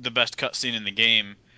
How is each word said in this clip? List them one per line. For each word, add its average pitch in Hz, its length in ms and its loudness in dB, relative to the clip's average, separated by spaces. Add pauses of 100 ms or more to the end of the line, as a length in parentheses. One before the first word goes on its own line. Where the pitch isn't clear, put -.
the 123 100 -4
best 117 280 0
cutscene 123 360 -4
in 110 100 -4
the 101 60 -4
game. 107 460 2 (220)